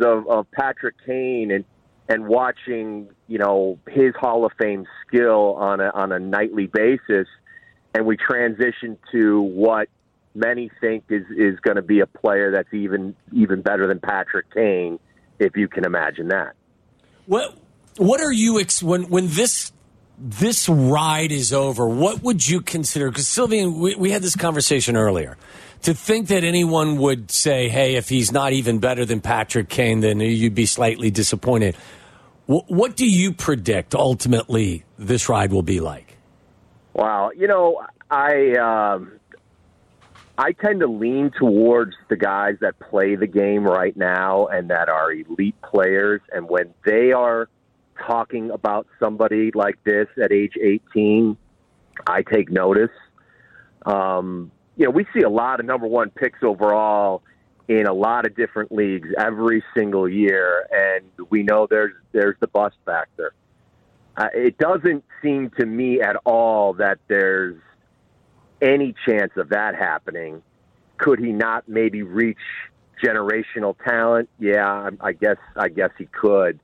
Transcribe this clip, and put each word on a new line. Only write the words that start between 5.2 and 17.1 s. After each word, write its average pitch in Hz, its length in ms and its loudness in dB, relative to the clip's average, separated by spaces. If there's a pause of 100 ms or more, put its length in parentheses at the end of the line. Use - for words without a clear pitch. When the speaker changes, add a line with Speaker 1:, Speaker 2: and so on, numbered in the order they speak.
Speaker 1:
on 98 240 0
a, 98 100 0
on 98 220 -4
a 92 80 -2
nightly 98 480 -4
basis, 107 600 0 (640)
and 110 140 -2
we 110 100 0
transition 117 800 -2 (140)
to 107 300 4
what 107 480 0 (460)
many 117 340 -2 (100)
think 110 300 -2
is, 104 140 -2 (120)
is 98 260 2
gonna 101 200 0
be 98 180 2
a 95 60 4
player 101 460 0
that's 95 200 -2
even, 101 440 -6 (180)
even 98 300 2
better 98 240 0
than 92 120 -2
Patrick 95 540 -4
Kane, 90 460 -2 (400)
if 98 180 0
you 101 100 0
can 90 160 -6
imagine 82 440 -4
that. 92 260 -4 (720)